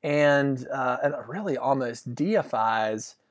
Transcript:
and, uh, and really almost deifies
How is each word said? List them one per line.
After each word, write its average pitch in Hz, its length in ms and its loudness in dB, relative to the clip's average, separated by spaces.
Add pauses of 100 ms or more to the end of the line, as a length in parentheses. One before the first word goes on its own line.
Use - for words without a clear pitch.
and, 143 680 2
uh, 127 340 -2
and 143 100 2 (140)
really 165 300 -4
almost 127 580 -2
deifies 113 1000 0 (160)